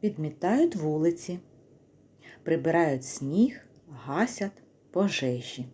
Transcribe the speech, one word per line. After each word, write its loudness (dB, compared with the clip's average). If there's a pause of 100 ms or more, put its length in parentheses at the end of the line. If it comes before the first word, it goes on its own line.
підмітають 0
вулиці, 0 (1040)
прибирають 2
сніг, 0 (240)
гасять -4 (280)
пожежі -2